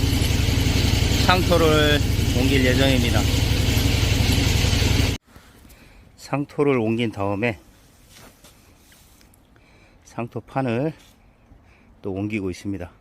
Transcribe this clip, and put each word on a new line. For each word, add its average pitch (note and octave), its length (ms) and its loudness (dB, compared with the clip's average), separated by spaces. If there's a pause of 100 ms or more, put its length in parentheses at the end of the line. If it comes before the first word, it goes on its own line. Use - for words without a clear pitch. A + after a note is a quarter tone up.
(1300)
상토를 D#3+ 720 2 (400)
옮길 C3+ 240 2
예정입니다. B2+ 560 2 (3000)
상토를 C#3+ 640 -2
옮긴 A2+ 340 -2
다음에 G2+ 480 -4 (2500)
상토판을 B2 880 -6 (1080)
또 G2 120 -10
옮기고 G2+ 360 -6
있습니다. F2+ 400 -10 (120)